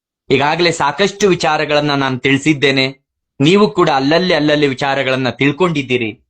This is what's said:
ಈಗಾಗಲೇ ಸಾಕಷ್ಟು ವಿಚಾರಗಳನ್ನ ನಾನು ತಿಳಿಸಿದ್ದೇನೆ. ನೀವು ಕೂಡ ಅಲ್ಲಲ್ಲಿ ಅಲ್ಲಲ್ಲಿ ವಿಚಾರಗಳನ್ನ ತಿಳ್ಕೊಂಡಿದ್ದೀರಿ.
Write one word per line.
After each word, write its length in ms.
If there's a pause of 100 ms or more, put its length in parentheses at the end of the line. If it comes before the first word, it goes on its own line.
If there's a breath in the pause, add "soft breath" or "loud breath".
(300)
ಈಗಾಗಲೇ 420
ಸಾಕಷ್ಟು 560
ವಿಚಾರಗಳನ್ನ 640
ನಾನು 280
ತಿಳಿಸಿದ್ದೇನೆ. 800 (420)
ನೀವು 300
ಕೂಡ 180
ಅಲ್ಲಲ್ಲಿ 440
ಅಲ್ಲಲ್ಲಿ 340
ವಿಚಾರಗಳನ್ನ 640
ತಿಳ್ಕೊಂಡಿದ್ದೀರಿ. 1000